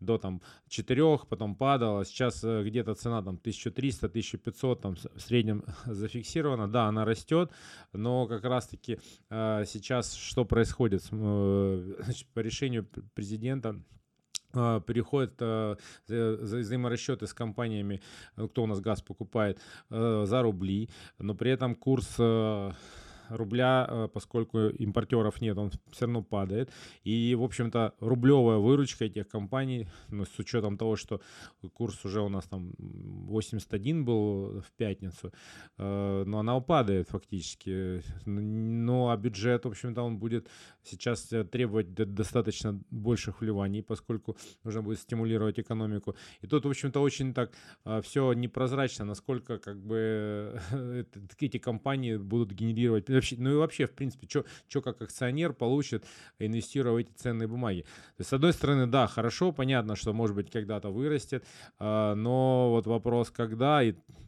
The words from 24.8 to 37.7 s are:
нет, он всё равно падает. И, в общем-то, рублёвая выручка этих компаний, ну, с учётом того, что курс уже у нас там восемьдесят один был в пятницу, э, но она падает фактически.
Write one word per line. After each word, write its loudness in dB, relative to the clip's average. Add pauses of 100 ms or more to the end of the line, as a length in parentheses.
нет, -2
он -2 (200)
всё -4
равно 0
падает. -2 (360)
И, 2
в 2
общем-то, 0
рублёвая 6
выручка 4
этих -6
компаний, -4 (220)
ну, -4
с -8
учётом -2
того, 0
что -8 (520)
курс -6
уже -2
у 0
нас -4
там -8
восемьдесят -6
один -2
был 0
в -16
пятницу, -6 (460)
э, -2
но -2
она 0
падает 2
фактически. -6 (240)